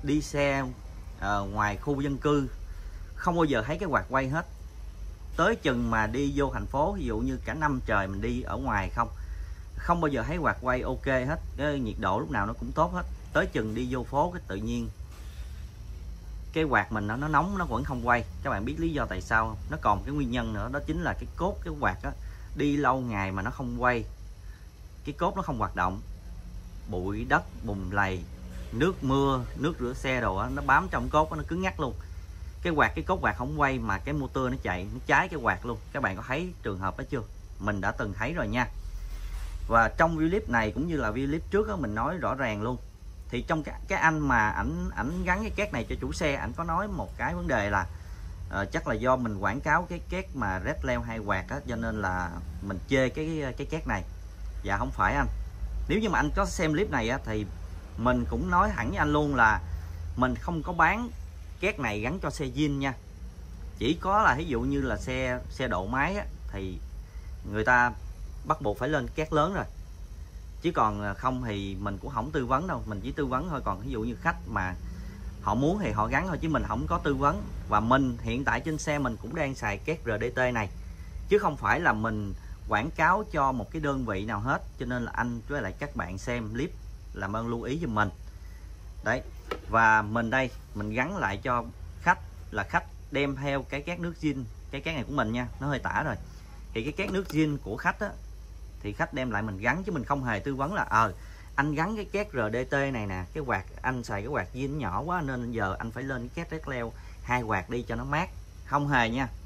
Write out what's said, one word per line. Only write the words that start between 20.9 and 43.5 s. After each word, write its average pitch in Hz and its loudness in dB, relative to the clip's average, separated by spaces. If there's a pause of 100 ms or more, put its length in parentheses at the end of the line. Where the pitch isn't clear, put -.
là 143 0
cái - -6 (100)
cốt 185 0
cái 165 -4
quạt 98 2
á, 143 -2 (440)
đi 143 4
lâu 131 4
ngày 101 0
mà 95 -2
nó 107 -2
không 120 -4
quay, 123 4 (1000)
cái 147 -4
cốt 190 2
nó 196 -2
không 151 -2
hoạt 107 0
động, 92 2 (880)
bụi 101 -2
đất 143 4 (220)
bùn 98 -2
lầy, 95 2 (480)
nước 156 2
mưa, 135 4 (100)
nước 156 0
rửa 123 -2
xe 131 0
đồ 98 2
á, 107 0
nó 139 -2
bám 147 6
trong 131 0
cốt 156 6
á, 165 -4
nó 147 -2
cứng 170 -2
ngắc 190 -2
luôn. 131 0 (680)
Cái 160 2
quạt, 131 6
cái 156 -2
cốt 185 2
quạt 110 4
không 147 -2
quay 135 4
mà 107 0
cái 135 -2
motor 131 0
nó 131 -2
chạy, 92 0
nó 127 -6
cháy 151 6
cái 170 -4
quạt 104 2
luôn. 117 -2 (160)
Các 139 0
bạn 95 2
có 92 -6
thấy 165 -2 (100)
trường 98 -2
hợp 95 -2
đó - -6
chưa? 127 -2 (380)
Mình 101 0
đã 98 0
từng 110 -2
thấy 117 -2
rồi 147 -2
nha. 117 2 (1000)
Và 113 6
trong 165 6
video 160 4
clip 208 0
này 113 4
cũng 143 0
như 165 0
là 113 2
video 131 0
clip 156 -2
trước 214 4
á, 208 0
mình 113 -2
nói 139 0
rõ - 0
ràng 113 0
luôn. 120 0 (520)
Thì 160 -2
trong 160 2